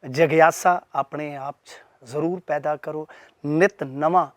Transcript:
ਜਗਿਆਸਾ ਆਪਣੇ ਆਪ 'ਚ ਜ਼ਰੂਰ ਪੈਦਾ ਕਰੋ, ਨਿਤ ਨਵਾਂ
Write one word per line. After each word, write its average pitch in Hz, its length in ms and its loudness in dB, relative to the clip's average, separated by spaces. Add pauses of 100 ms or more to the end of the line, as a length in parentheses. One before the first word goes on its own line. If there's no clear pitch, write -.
(100)
ਜਗਿਆਸਾ 160 680 4 (140)
ਆਪਣੇ 147 420 -6
ਆਪ 139 280 -12
'ਚ - 60 -20 (340)
ਜ਼ਰੂਰ 156 420 -4
ਪੈਦਾ 151 300 -2
ਕਰੋ, 151 300 -10 (400)
ਨਿਤ 160 360 2
ਨਵਾਂ 151 440 0 (100)